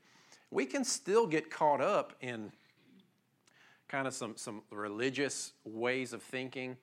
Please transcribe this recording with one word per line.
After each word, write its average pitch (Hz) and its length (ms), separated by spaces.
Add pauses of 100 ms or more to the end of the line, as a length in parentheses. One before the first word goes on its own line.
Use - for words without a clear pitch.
(520)
we 254 140
can 269 200
still 214 420
get 156 240
caught 156 300
up 170 400
in 113 320 (1300)
kind 139 200
of 117 60
some, 110 220
some 107 340
religious 123 840 (100)
ways 120 500
of 117 80
thinking. 127 600